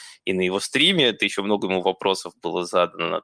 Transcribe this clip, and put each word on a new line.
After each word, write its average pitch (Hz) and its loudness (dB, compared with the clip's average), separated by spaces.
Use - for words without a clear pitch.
и - -2
на 92 0
его 92 0
стриме 156 2
это 107 0
ещё 101 -4
много 101 0
ему 92 0
вопросов 95 -2
было 87 -2
задано, 85 0